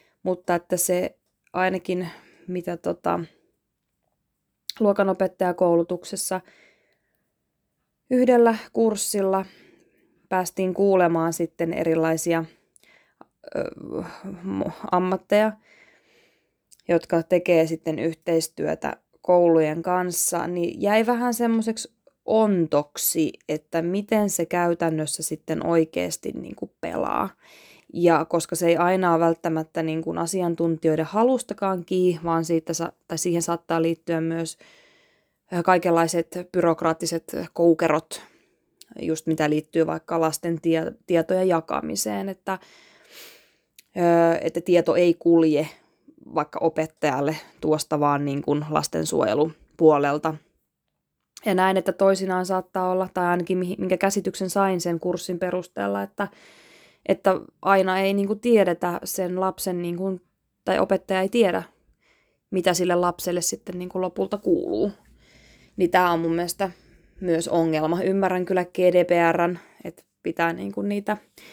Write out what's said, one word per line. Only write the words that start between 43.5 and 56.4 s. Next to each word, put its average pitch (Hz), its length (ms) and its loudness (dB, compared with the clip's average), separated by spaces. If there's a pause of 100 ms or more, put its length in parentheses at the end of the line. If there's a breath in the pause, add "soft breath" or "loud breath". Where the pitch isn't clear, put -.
ö, 170 440 4
että - 200 -2
tieto 170 340 2
ei 175 240 4
kulje 160 480 4 (680 loud breath)
vaikka - 240 -4
opettajalle 156 800 -2 (240 loud breath)
tuosta 156 380 -2
vaan 143 260 2
niin 139 160 -4
kuin 147 280 -2
lastensuojelupuolelta 151 1700 2 (1120)
ja 196 100 0
näin, 190 220 2
että 190 140 0
toisinaan 185 540 0
saattaa 185 440 -2
olla, 185 240 -2
tai 180 120 0
ainakin 175 320 0
mihin, 180 220 -2
minkä 185 180 0
käsityksen 190 520 -2
sain 190 320 0
sen 170 180 -4
kurssin 180 400 -6
perusteella, 196 640 -4
että, 196 240 -6 (800 soft breath)